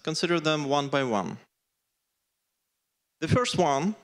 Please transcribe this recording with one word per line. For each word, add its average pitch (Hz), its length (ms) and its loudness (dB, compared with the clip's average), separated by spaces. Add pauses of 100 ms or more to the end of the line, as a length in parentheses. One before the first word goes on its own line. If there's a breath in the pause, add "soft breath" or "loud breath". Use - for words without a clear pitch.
consider 165 360 -2
them 151 260 -2
one 143 220 0
by 139 160 0
one. 98 340 -2 (1800)
The 160 80 -4
first 247 300 2
one, 165 460 2